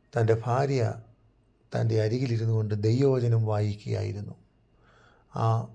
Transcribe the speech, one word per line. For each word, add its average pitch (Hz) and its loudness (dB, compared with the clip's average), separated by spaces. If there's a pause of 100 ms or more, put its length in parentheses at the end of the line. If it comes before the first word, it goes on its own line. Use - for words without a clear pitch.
(140)
തൻ്റെ 113 4
ഭാര്യ 135 0 (880)
തൻ്റെ 117 0
അരികിലിരുന്നു 113 0
കൊണ്ട് 107 0
ദൈവവചനം 120 2
വായിക്കുകയായിരുന്നു. 104 -4 (960)
ആ 113 0 (240)